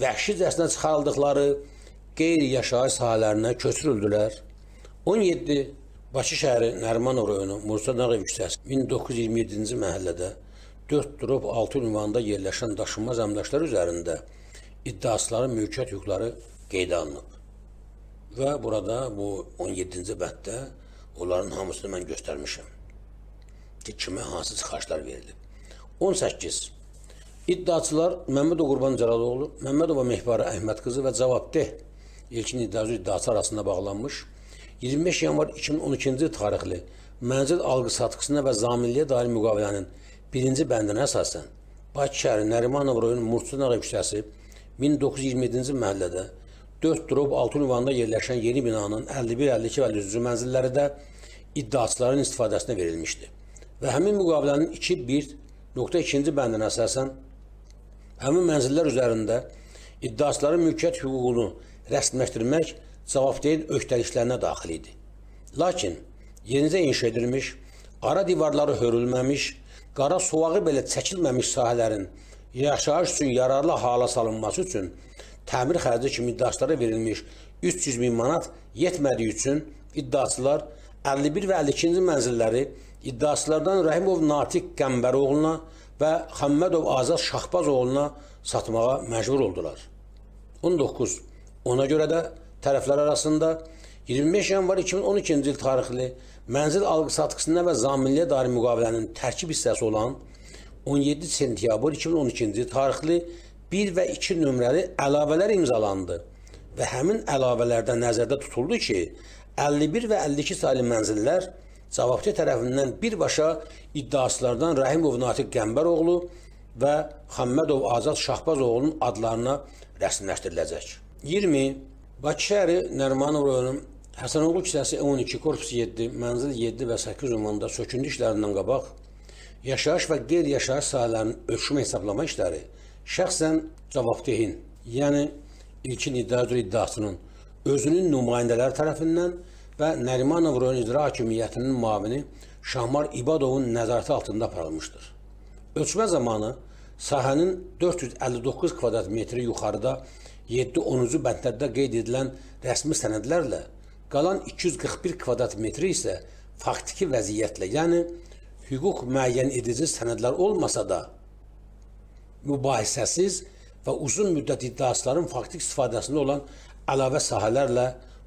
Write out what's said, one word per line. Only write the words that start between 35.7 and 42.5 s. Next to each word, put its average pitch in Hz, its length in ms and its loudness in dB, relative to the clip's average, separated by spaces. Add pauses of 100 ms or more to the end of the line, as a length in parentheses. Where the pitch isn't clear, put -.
min 156 80 0
on 143 140 -2
ikinci 131 320 0
il - 80 0
tarixli 95 500 -2 (380)
mənzil 135 400 2
alqı 131 320 2
satqısına 139 540 0
və 127 80 4
zaminliyə 120 540 2
dair 123 180 2
müqavilənin 104 600 0 (460)
birinci 131 360 2
bəndinə 110 380 2
əsasən 85 400 -2 (480)
Bakı 139 260 -2
şəhəri 107 260 2
Nərimanov 123 540 2